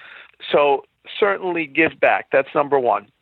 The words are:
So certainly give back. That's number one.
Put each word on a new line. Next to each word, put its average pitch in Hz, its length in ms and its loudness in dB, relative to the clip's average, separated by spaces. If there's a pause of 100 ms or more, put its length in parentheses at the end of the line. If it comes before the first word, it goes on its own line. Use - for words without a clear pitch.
(520)
So 143 320 2 (340)
certainly 185 480 -2
give 156 360 -2
back. 110 300 2
That's 135 220 0
number 143 240 0
one. 101 300 -2 (140)